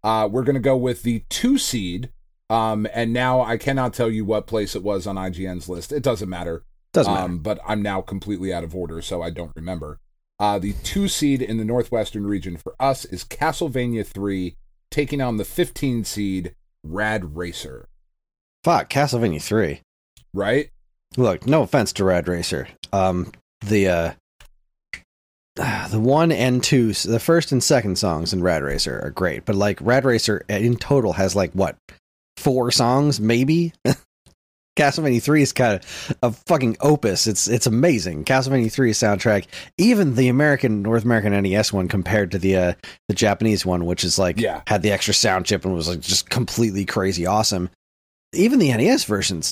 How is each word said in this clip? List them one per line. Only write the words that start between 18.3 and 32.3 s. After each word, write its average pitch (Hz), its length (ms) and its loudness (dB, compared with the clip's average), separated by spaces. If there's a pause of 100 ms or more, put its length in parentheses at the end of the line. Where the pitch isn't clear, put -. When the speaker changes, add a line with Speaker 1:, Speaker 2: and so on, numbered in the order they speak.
Speaker 2:
Fuck, 160 280 2
Castlevania 120 520 0
three. 104 380 0 (540)
Speaker 1:
Right? 110 360 0 (460)
Speaker 2:
Look, 110 300 2
no 147 160 4
offense 127 320 0
to 98 100 0
Rad 90 240 2
Racer. 85 400 -4 (240)
Um, 92 400 0 (280)
the, 101 280 2
uh, 85 240 0 (1400)
<sighs> 104 340 -4
the 110 100 0
one 151 320 4
and 127 300 2
two, 120 280 4
s-, - 140 -4
the 113 160 0
first 165 320 2
and 123 100 2
second 104 340 2
songs 82 360 -2
in 90 100 -2
Rad 82 200 2
Racer 71 420 -4
are 73 60 -8
great, 80 340 -4
but, 107 100 -2
like, 101 260 0
Rad 123 240 2
Racer 113 440 0
in 113 280 2
total 113 380 2
has, 95 220 2
like, 92 160 0
what, 92 240 0 (600)